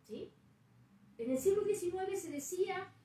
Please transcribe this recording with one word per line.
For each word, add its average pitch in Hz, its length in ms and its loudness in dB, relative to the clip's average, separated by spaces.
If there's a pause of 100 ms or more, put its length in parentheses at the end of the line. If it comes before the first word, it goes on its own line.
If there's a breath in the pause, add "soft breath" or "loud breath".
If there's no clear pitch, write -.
¿sí? - 280 -12 (840)
En 254 140 -2
el 262 60 4
siglo 392 260 4
diecinueve 381 540 0
se 330 140 -6
decía 370 600 -2 (140)